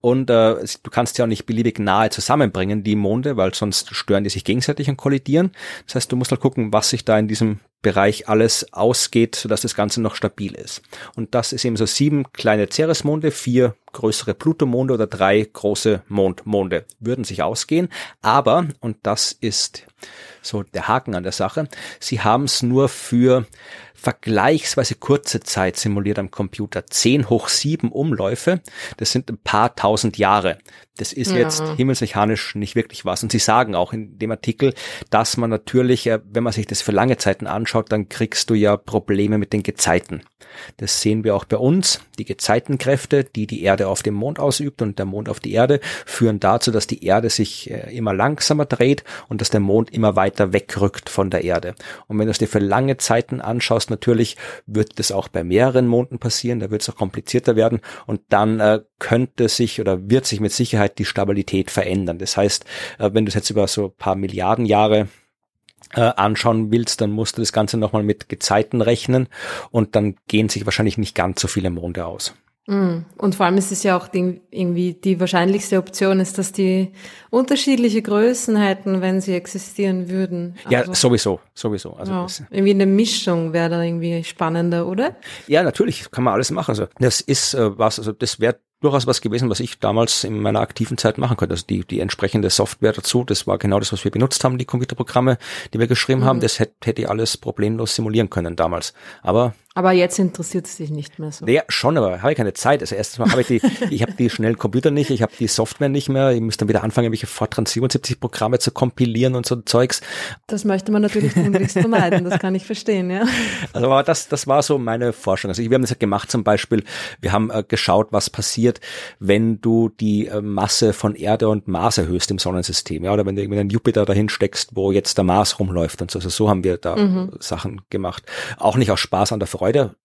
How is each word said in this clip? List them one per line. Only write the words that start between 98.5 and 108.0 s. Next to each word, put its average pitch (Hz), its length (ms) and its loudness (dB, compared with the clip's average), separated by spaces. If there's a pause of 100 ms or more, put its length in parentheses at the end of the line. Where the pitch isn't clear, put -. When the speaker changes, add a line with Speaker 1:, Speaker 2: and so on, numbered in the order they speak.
Speaker 1:
damals. 82 400 -2 (280)
Aber 110 300 2 (220)
Speaker 2:
Aber 185 160 2
jetzt 180 300 2
interessiert 180 460 -2
es - 100 -14
dich 156 140 -8
nicht 151 280 -10
mehr 156 140 -10
so. - 140 -16
Speaker 1:
Ja, 131 220 4
schon, 151 300 0
aber 92 240 0
habe 131 100 2
ich 151 40 -2
keine 107 160 0
Zeit. - 280 2
Also - 140 -6
erstens 104 240 -6
mal 113 140 2
habe 127 80 2
ich 120 80 0
die, 120 140 2
Speaker 2:
<laughs> 240 280 0
Speaker 1:
ich 98 120 -2
habe - 100 -4
die 120 180 0
schnellen 113 280 0
Computer 131 340 0
nicht, 143 180 0
ich 120 120 2
habe 107 140 -2
die 113 120 -2
Software 120 400 -2
nicht 139 200 -2
mehr, 135 220 2
ich 120 100 2
muss 113 160 -2
dann 107 120 0
wieder 107 160 4
anfangen, 117 220 2
irgendwelche 110 200 -2
Fortran - 400 -4
siebenundsiebzig - 540 -2